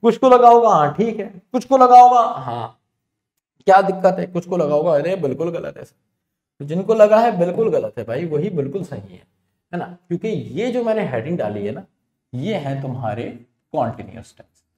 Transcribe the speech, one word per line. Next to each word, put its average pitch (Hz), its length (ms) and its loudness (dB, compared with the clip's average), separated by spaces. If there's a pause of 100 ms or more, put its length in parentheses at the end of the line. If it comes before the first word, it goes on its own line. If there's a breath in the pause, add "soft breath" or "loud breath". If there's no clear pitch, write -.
कुछ 226 160 2
को 262 120 2
लगा 240 200 8
होगा, 233 200 6
"हाँ, 151 240 2
ठीक 220 260 -4
है", 196 60 -8
कुछ - 400 -8
को 262 120 2
लगा 247 240 8
होगा, 247 200 6
"हाँ, 127 580 -6 (840)
क्या 190 160 6
दिक्कत 185 380 0
है?", 180 60 -6
कुछ 175 220 -10
को 185 100 -6
लगा 151 180 -2
होगा, 160 180 0
"अरे, 156 220 -2
बिल्कुल 156 340 -6
गलत 156 280 -12
है।" - 60 -18 (760)
तो 143 60 -14
जिनको 180 280 -4
लगा 214 260 4
है 226 200 0
बिल्कुल 180 300 -2
गलत 120 280 -4
है 117 60 -10
भाई, 123 220 -8
वही 156 240 -4
बिल्कुल 156 340 -6
सही 101 300 -16
है, - 140 -20 (460)
है 180 40 -8
ना? 175 200 -12 (100)
क्योंकि 175 200 -6
ये 170 440 -6
जो 240 120 -4
मैंने 220 240 -4
heading 127 300 -6
डाली 107 280 -8
है 101 60 -6
ना, 165 140 -14 (480)
ये 156 220 -6
है 139 260 -8
तुम्हारे 117 420 -8 (520)
continuous 98 600 -8
tense। - 260 -20 (140)